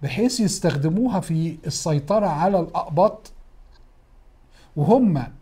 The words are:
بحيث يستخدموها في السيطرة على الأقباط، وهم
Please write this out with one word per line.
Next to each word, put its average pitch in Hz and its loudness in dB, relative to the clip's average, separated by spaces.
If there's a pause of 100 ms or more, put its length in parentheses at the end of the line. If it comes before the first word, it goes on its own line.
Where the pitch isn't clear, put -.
بحيث 190 -2
يستخدموها 175 0
في 160 -4
السيطرة 165 -2
على 180 2
الأقباط، 175 -2 (1400)
وهم 170 2